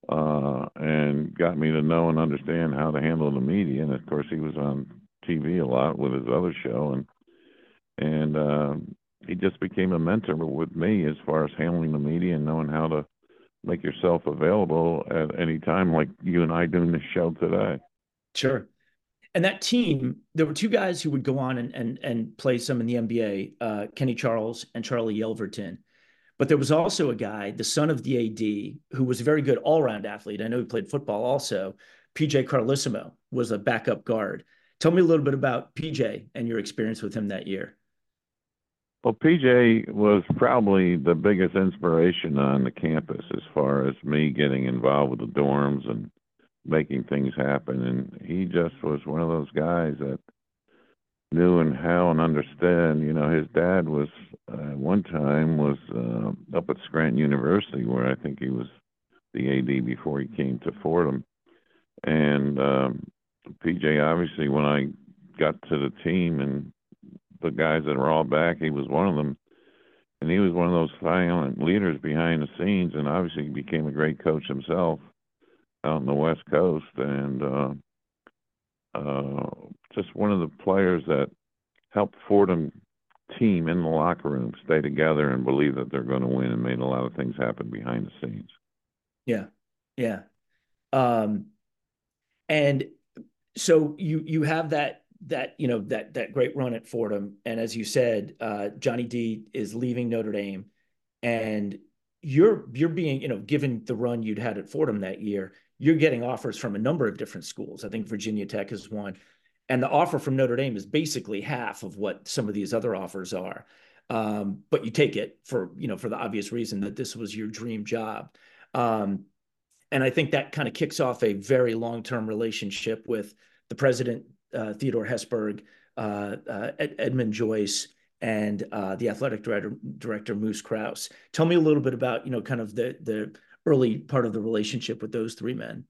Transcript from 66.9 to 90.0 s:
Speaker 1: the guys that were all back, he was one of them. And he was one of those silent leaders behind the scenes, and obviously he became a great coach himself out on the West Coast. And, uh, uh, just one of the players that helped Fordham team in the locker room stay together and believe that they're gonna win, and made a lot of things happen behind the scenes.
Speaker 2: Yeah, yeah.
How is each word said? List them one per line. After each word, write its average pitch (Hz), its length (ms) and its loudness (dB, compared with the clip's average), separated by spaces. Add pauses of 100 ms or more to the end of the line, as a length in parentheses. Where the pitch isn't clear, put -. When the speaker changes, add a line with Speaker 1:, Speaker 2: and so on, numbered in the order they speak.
Speaker 1:
the 82 120 -2
guys 80 340 2
that 73 100 0
were 65 140 2
all 78 140 4
back, 78 340 2
he 78 140 -2
was 69 160 -4
one 78 200 2
of 87 80 2
them. 73 220 -2 (840)
And 80 100 0
he 92 80 4
was 95 120 4
one 87 140 2
of 87 80 2
those 82 160 2 (100)
silent 85 640 0
leaders 87 380 2
behind 80 400 0
the 73 60 -4 (100)
scenes, 90 380 0
and 73 120 -2
obviously 80 360 -2
he 73 60 -6
became 71 360 -4
a 73 60 -4
great 76 320 0
coach 78 240 0
himself 80 520 -2 (840)
out 78 140 0
on 67 100 -4
the 71 80 2
West 78 340 0
Coast. 78 360 2 (100)
And, 69 480 -4
uh, 69 300 -2 (1200)
uh, 69 540 -4 (440)
just - 220 -6
one 104 160 2
of 95 80 4
the 78 240 -4
players 92 420 2
that 71 240 2 (640)
helped 101 240 0 (120)
Fordham 92 440 4 (640)
team 92 300 4
in 85 160 2
the 80 40 0
locker 80 420 0
room 64 240 -4 (120)
stay 78 160 4
together 76 480 2
and 64 160 0
believe 69 300 2
that 65 160 -6
they're 69 100 -2
gonna 64 260 -2
win, 64 240 0
and 58 120 0
made 62 160 -2
a 64 60 -2
lot 64 200 0
of 62 80 -6
things 64 240 -4
happen 58 320 -4
behind 57 380 -6
the - 120 -14
scenes. 53 300 -10 (800)
Speaker 2:
Yeah, 107 180 -2 (500)
yeah. 110 260 -2 (720)